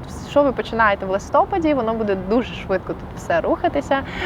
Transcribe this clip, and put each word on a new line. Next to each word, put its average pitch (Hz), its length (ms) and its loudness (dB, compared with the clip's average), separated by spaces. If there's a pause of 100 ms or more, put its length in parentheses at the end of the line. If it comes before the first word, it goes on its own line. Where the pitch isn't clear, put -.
(300)
що 285 140 4
ви 277 80 4
починаєте 214 540 0
в 190 40 -4
листопаді, 311 640 2
воно 226 200 0
буде 214 220 0 (140)
дуже 226 240 0
швидко 185 400 -4
тут - 220 -10
все - 260 0
рухатися. 285 600 0 (240)